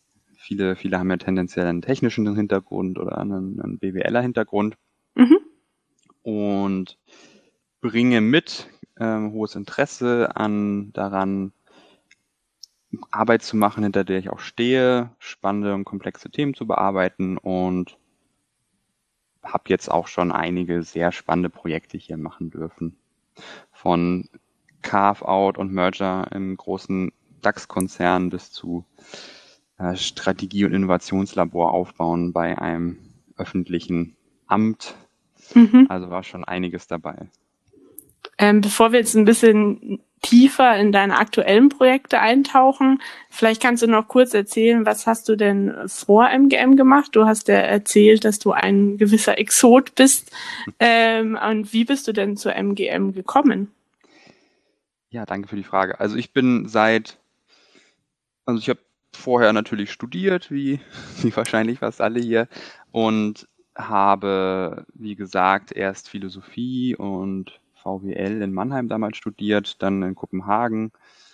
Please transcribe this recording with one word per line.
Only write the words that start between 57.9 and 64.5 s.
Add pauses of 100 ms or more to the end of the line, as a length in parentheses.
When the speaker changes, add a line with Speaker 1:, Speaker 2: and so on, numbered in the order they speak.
Speaker 1:
also
ich
hab (360)
vorher
natürlich
studiert,
wie, (220)
<laughs>
wie
wahrscheinlich
fast
alle
hier, (420)
und (260)
habe,